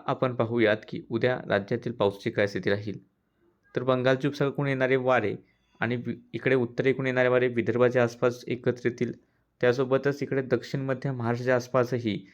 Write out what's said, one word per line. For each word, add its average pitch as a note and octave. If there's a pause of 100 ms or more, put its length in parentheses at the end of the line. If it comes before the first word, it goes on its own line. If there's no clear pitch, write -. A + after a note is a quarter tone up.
आपण B2+
पाहूयात A2+ (120)
की -
उद्या A#2+
राज्यातील G#2+
पावसाची G2+
काय G#2
स्थिती G2
राहील. G#2+ (800)
तर B2+
बंगालच्या C3
उपसागराकडून C#3+
येणारे C3
वारे B2 (440)
आणि A#2
वि-, A#2+ (180)
इकडे C3
उत्तरेकडून B2+
येणारे B2+
वारे B2+
विदर्भाच्या A#2+
आसपास B2
एकत्र B2
येतील. A#2+ (480)
त्यासोबतच C3+
इकडे C3+
दक्षिण B2+
मध्य C3+
महाराष्ट्राच्या B2
आसपासही A#2+